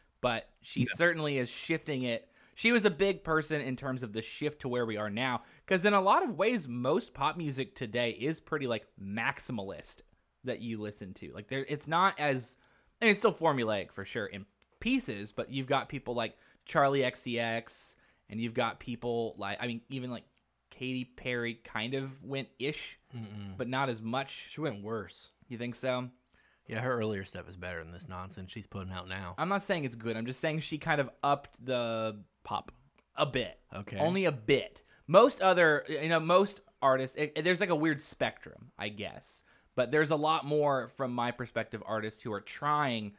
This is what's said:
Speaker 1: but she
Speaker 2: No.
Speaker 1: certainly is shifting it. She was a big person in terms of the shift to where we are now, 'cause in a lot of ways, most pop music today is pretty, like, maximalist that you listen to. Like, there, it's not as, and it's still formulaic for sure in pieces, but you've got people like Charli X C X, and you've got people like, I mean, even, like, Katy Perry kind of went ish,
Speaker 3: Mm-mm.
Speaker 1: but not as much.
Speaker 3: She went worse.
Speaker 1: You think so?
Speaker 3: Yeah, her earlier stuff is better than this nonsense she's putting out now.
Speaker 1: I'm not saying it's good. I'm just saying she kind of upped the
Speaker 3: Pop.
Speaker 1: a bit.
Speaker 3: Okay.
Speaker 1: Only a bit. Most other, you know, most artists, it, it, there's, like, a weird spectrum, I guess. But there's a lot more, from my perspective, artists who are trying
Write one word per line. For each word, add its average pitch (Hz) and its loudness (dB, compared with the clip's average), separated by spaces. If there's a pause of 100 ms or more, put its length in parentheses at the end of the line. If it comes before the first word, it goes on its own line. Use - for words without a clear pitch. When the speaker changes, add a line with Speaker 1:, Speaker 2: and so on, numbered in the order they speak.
(220)
Speaker 1:
but 117 0 (140)
she - -4
Speaker 2:
No. 123 0
Speaker 1:
certainly 160 2
is 123 0
shifting 151 -4
it. 117 -2 (260)
She 233 4
was 220 6
a 202 4
big 196 0
person 156 0
in 127 -4
terms 127 -4
of 107 -6
the 110 -4
shift - -6
to 139 -4
where 123 0
we 110 -2
are 107 -2
now, 120 -2 (220)
'cause 185 4
in 208 6
a 202 6
lot 220 6
of 240 -2
ways, 190 2
most 131 0
pop 151 -2
music 135 -4
today 120 -2
is 143 -2
pretty, 147 -4
like, 113 -2 (120)
maximalist 101 -6 (440)
that 123 -4
you 113 -6
listen 104 -8
to. - -14
Like, 104 -12
there, 135 -4
it's 143 -6
not 175 4
as, 135 0 (460)
and 226 8
it's 202 6
still 196 6
formulaic 117 2
for 98 -10
sure 107 -4
in 98 -10 (340)
pieces, 123 -2
but - -6
you've 131 -2
got 131 2
people 123 -6
like 113 -2 (280)
Charli 139 6
X 127 0
C 117 -2
X, 117 -4 (340)
and 110 -6
you've 113 -2
got 117 0
people 117 -4
like, 98 -4
I 120 -4
mean, 117 -6
even, 127 -6
like, 117 -10 (460)
Katy 127 -6
Perry 120 -4
kind 113 -6
of 135 -4
went 135 -6 (100)
ish, - -6 (160)
Speaker 3:
Mm-mm. 104 -10
Speaker 1:
but 120 -2
not 131 0
as 113 -4
much. 117 -6
Speaker 3:
She 147 -10
went 110 -4
worse. 107 -8 (160)
Speaker 1:
You 120 -8
think 120 -6
so? 127 -2 (560)
Speaker 3:
Yeah, 110 -4
her 127 0
earlier 107 -2
stuff 87 -12
is 90 -14
better 90 -8
than 80 -14
this 87 -16
nonsense 92 -10
she's 107 -12
putting 92 -8
out 92 -8
now. 92 -6
Speaker 1:
I'm 160 0
not 196 0
saying 175 0
it's 120 -4
good. 113 -4
I'm 113 -4
just 127 -6
saying 156 0
she 156 -4
kind 151 0
of 131 0 (140)
upped 139 0
the 113 -2 (220)
Speaker 3:
Pop. - -4 (460)
Speaker 1:
a 147 2
bit. 120 -4 (160)
Speaker 3:
Okay. - -10
Speaker 1:
Only 180 2
a 156 2
bit. 120 0 (240)
Most 214 8
other, 175 6
you 156 -2
know, 165 4
most 180 4 (220)
artists, 131 4
it, 151 0
it, 156 -2
there's, 175 4
like, 190 0
a 170 2
weird 151 2
spectrum, - -6
I 107 -4
guess. 98 -10 (320)
But - 2
there's 151 6
a 160 4
lot 151 2
more, 143 4
from 123 -4
my 120 2
perspective, 113 -4
artists 107 -4
who 110 -6
are 101 -4
trying 135 0